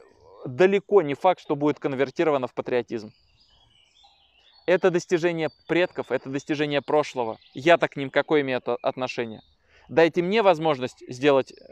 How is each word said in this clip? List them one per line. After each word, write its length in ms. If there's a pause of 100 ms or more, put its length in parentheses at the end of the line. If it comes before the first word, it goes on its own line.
(460)
далеко 560
не 100
факт, 300
что 140
будет 220
конвертирована 680
в 80
патриотизм. 580 (1500)
Это 260
достижение 600 (180)
предков, 420
это 200
достижение 520
прошлого. 560 (140)
Я-то 360
к 80
ним 140
какое 300
имею 180
ото-, 220
отношение? 640 (460)
Дайте 340
мне 200
возможность 640
сделать, 460
э, 40 (160)